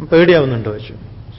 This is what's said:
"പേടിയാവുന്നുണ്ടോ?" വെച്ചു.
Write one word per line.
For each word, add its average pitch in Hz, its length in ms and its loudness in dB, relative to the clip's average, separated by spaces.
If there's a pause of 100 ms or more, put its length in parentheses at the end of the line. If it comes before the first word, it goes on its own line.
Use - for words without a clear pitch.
(120)
"പേടിയാവുന്നുണ്ടോ?" 143 580 2
വെച്ചു. - 240 -12 (440)